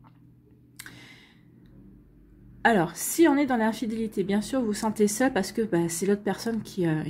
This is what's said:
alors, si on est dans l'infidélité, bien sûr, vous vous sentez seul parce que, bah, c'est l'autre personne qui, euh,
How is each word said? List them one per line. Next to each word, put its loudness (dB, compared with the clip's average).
alors, 2
si 4
on 4
est 2
dans 0
l'infidélité, -2
bien 0
sûr, -4
vous 0
vous 0
sentez 0
seul 0
parce -2
que, -2
bah, 0
c'est -4
l'autre 2
personne -4
qui, -4
euh, 0